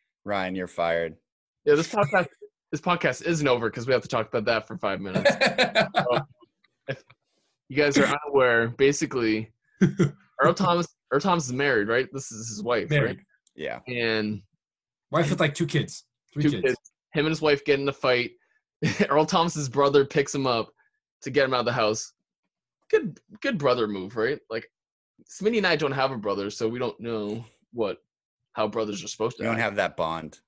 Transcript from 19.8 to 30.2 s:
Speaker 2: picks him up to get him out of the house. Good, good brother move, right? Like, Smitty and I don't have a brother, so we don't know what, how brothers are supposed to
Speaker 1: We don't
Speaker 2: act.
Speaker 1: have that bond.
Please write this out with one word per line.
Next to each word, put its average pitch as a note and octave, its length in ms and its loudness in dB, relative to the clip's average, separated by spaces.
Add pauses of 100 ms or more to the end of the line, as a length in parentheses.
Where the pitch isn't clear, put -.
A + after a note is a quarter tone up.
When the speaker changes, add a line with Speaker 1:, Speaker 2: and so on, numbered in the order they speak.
Speaker 2:
picks C#3 300 -2
him C3+ 120 -2
up A2+ 220 -2 (520)
to - 80 -12
get C#3 160 4
him C3 80 0
out B2 80 2
of A2 40 -4
the A#2+ 80 0
house. A2 380 0 (800)
Good, D#4 280 0 (220)
good C4 160 -2
brother B2 300 2
move, G2+ 300 -6
right? A#2+ 220 0 (100)
Like, A2+ 200 -8 (600)
Smitty A3 280 -2
and G3 100 2
I E3 80 2
don't D3 180 0
have C3+ 180 0
a B2+ 60 -8
brother, G2+ 320 -4
so A2+ 180 -4
we A#2 120 -4
don't B2 200 -6
know A2 460 -6 (260)
what, A2 280 -4 (540)
how G#2+ 140 0
brothers G#2 360 -6
are G2 40 -14
supposed A#2 300 -6
to A2 60 -8
Speaker 1:
We - 40 -4
don't A2+ 80 -2
Speaker 2:
act. A#2 80 -2
Speaker 1:
have G2+ 140 -2
that F2+ 180 0
bond. D#2+ 520 -6